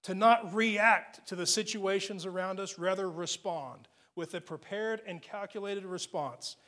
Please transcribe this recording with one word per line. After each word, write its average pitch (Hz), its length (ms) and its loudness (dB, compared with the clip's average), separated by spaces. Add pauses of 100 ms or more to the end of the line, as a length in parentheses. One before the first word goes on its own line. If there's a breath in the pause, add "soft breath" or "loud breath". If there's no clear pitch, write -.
To 190 120 -4
not 220 400 6
react 214 720 4
to 196 80 -6
the 175 100 -2
situations 196 800 0
around 185 340 -4
us, 190 200 -8
rather 185 320 0
respond 156 800 -6 (260 soft breath)
with 170 180 -6
a 175 80 -6
prepared 220 640 -6
and 175 160 -10
calculated 202 640 -8
response. 160 720 -6 (120)